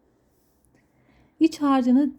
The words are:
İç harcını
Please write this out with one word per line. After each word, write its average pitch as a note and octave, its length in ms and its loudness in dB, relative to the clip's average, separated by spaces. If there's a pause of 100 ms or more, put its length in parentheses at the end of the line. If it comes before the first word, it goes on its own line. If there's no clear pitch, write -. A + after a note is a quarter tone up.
(1400)
İç D#4+ 220 -2
harcını C4+ 580 0